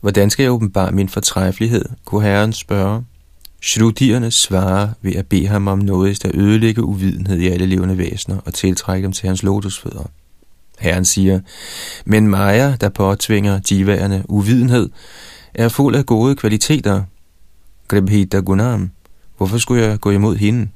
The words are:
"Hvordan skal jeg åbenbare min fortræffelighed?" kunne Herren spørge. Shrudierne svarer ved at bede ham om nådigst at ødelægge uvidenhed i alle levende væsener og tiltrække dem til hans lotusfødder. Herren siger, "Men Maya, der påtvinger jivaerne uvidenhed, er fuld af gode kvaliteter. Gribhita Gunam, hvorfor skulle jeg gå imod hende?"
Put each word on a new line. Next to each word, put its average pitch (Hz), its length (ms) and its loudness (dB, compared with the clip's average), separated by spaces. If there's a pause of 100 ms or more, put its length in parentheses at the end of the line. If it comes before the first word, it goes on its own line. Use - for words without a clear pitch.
"Hvordan 101 300 2
skal - 120 0
jeg 127 100 4
åbenbare 101 400 0
min 95 160 0
fortræffelighed?" 98 760 -2 (200)
kunne 104 180 -2
Herren 104 300 2
spørge. 104 520 -4 (580)
Shrudierne 117 680 2
svarer 95 580 0 (140)
ved 95 120 -2
at 95 120 -4
bede 92 200 0
ham 101 220 0
om 98 100 0
nådigst 98 460 0
at 98 100 -2
ødelægge 110 480 2
uvidenhed 95 560 -2
i 90 100 2
alle 90 180 0
levende 92 320 0
væsener 95 460 -6
og 90 100 -8
tiltrække 95 500 -2
dem 95 80 -4
til - 160 -6
hans 92 140 -2
lotusfødder. 98 680 -4 (680)
Herren 90 260 0
siger, 95 360 2 (640)
"Men 107 240 4
Maya, 104 520 2
der 104 80 0
påtvinger 101 720 0 (100)
jivaerne 98 580 2
uvidenhed, 117 600 2 (680)
er 117 140 0
fuld 123 280 2
af 139 100 0
gode 123 300 2
kvaliteter. 107 680 0 (840)
Gribhita 98 500 2
Gunam, 98 520 0 (460)
hvorfor 95 220 -2
skulle 117 240 0
jeg 107 180 0
gå 104 100 0
imod 101 260 2
hende?" 104 400 0